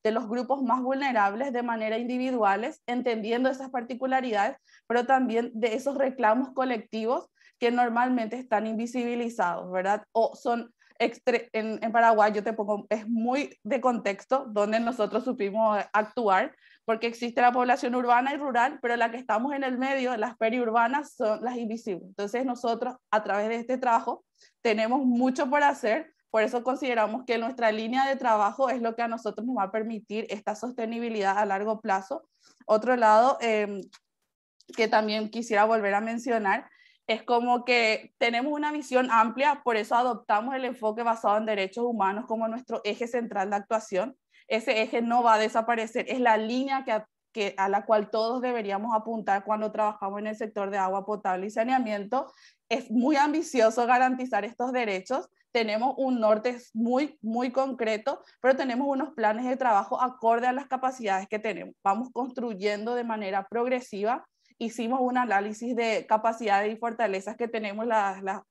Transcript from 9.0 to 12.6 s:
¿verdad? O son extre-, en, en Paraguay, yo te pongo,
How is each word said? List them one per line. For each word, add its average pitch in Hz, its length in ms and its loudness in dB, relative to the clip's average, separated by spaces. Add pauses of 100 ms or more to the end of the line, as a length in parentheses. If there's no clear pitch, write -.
¿verdad? 190 420 0
O 226 240 2
son 240 360 -4 (260)
extre-, 233 540 0
en, 220 300 -4
en 220 100 -4
Paraguay, 220 400 6
yo 208 100 -2
te 226 100 -4
pongo, 208 360 -4